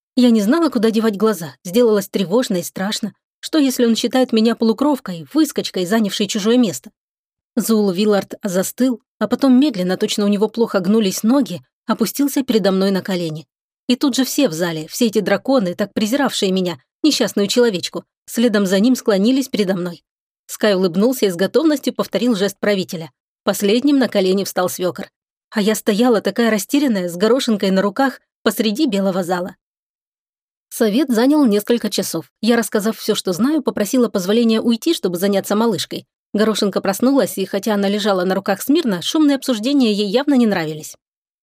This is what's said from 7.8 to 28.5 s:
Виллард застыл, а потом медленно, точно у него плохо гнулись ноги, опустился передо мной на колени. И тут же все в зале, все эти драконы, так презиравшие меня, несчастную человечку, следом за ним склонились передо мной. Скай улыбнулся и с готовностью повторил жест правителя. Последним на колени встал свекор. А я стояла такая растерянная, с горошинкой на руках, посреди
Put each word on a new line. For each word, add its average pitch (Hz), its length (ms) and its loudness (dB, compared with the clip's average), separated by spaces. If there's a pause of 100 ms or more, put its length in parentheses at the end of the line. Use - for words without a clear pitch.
Виллард 202 420 0 (100)
застыл, 214 580 -2 (160)
а 208 120 -4
потом 254 280 4
медленно, 185 380 0
точно 208 300 -2
у - 20 2
него 208 220 0
плохо 220 320 -2
гнулись 196 420 0
ноги, 214 380 0 (240)
опустился 269 580 -2
передо 202 280 2
мной 190 200 0
на 185 100 -2
колени. 165 460 -6 (400)
И 247 80 4
тут 269 200 0
же 269 80 0
все 269 240 0
в 156 60 -2
зале, 160 340 -4
все - 200 0
эти 214 120 0
драконы, 196 560 0
так 202 180 -4
презиравшие 214 580 0
меня, 180 280 -2 (240)
несчастную 214 440 0
человечку, 208 580 0 (200)
следом 214 400 0
за 190 140 2
ним 240 160 4
склонились 233 540 0
передо 196 260 -2
мной. 175 280 -10 (440)
Скай 208 280 0
улыбнулся 196 500 0
и 196 40 2
с 175 60 -4
готовностью 269 580 0
повторил 220 420 -2
жест 202 240 -2
правителя. 190 520 -4 (320)
Последним 240 540 2
на 247 100 2
колени 190 360 0
встал 180 260 -2
свекор. 180 400 -6 (400)
А 214 120 -2
я 214 140 2
стояла 220 460 2
такая 226 280 0
растерянная, 214 600 0
с 170 60 -8
горошинкой 214 560 0
на 190 100 2
руках, 247 400 -2 (220)
посреди 220 440 0